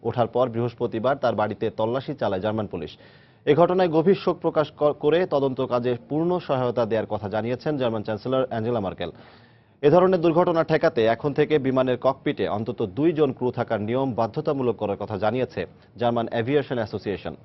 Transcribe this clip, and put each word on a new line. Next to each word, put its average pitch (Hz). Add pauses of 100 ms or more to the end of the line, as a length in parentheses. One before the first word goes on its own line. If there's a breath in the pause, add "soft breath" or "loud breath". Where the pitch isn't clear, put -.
ওঠার 113
পর 123 (100)
বৃহস্পতিবার 117
তার 110
বাড়িতে 107 (120)
তল্লাশি 120
চালায় 98
জার্মান 107
পুলিশ। 82 (540 soft breath)
এ 147
ঘটনায় 180
গভীর 170
শোক 175
প্রকাশ 156 (140)
ক-, 147
করে 151 (160)
তদন্ত 135 (120)
কাজে 123 (160)
পূর্ণ 160 (160)
সহায়তা 123
দেওয়ার 107
কথা 104
জানিয়েছেন 120
জার্মান 113
চ্যান্সেলর 127
অ্যাঞ্জেলা 113
মার্কেল। 85 (680 loud breath)
এ 143
ধরনের 180
দুর্ঘটনা 165
ঠেকাতে 156 (120)
এখন 143
থেকে 143 (120)
বিমানের 127
ককপিটে 131 (120)
অন্তত 110 (180)
দুইজন 151
ক্রু 123 (100)
থাকার 113
নিয়ম 135 (100)
বাধ্যতামূলক 127
করার 101
কথা 104
জানিয়েছে 117 (400 soft breath)
জার্মান 117 (140)
এভিয়েশন 135
অ্যাসোসিয়েশন। 101 (100)